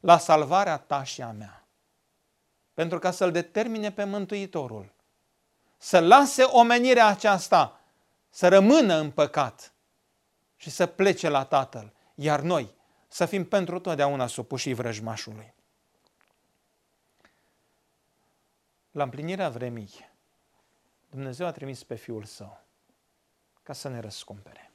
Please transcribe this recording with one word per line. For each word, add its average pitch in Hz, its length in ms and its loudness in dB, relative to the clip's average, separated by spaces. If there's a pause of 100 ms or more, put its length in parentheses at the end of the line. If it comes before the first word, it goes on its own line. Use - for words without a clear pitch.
la 170 180 6
salvarea 160 580 2
ta 139 260 -6
și 131 200 -12
a 117 80 -12
mea. 107 340 -18 (1080)
Pentru 170 240 -4
ca 180 120 -2
să-L 180 220 -2
determine 208 600 -4
pe 202 120 -6
Mântuitorul 185 880 -8 (840)
să - 240 2
lase 254 420 6
omenirea 240 640 4
aceasta 196 720 0 (480)
să - 200 2
rămână 196 460 6
în 156 160 -2
păcat 143 640 -2 (840)
și - 140 -18
să 170 160 -2
plece 185 420 0
la 139 160 -2
Tatăl, 127 480 -4 (220)
iar 147 260 -2
noi 147 340 -4 (340)
să - 180 -4
fim 190 220 -4
pentru 180 300 -2
totdeauna 143 480 -2
supuși 127 460 -8
vrăjmașului. 110 840 -10 (3250)
La 147 120 -6
împlinirea 160 460 -6
vremii, 120 600 -12 (1000)
Dumnezeu 135 360 -12
a 165 60 -8
trimis 135 300 -14
pe - 120 -14
Fiul 113 300 -14
Său - 360 -20 (1000)
ca - 100 -18
să 139 160 -14
ne 123 120 -12
răscumpere. - 760 -20